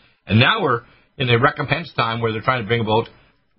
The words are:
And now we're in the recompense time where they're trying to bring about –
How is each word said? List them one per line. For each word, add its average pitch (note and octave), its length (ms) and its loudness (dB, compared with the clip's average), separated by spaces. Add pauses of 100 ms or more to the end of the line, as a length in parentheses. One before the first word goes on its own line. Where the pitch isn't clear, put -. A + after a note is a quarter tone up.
(260)
And G#2+ 140 4
now F#3+ 240 2
we're B2 180 -2 (360)
in C3+ 100 -4
the A#2+ 100 2
recompense C#3+ 560 -2
time A#2 280 -4
where A2+ 100 -2
they're A2 100 -6
trying B2+ 220 -2
to G2 40 -10
bring A#2 140 0
about – G#2+ 260 0 (520)